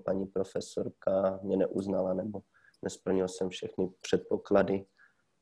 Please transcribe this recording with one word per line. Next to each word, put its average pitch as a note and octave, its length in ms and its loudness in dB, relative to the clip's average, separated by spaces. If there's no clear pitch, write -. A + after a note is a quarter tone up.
paní F#2+ 200 0
profesorka F#2+ 1160 -2
mě F#2+ 140 0
neuznala, F#2+ 560 0
nebo G2 280 -4
nesplnil F#2+ 460 0
jsem F#2 220 -4
všechny F#2 400 -4
předpoklady G2 840 2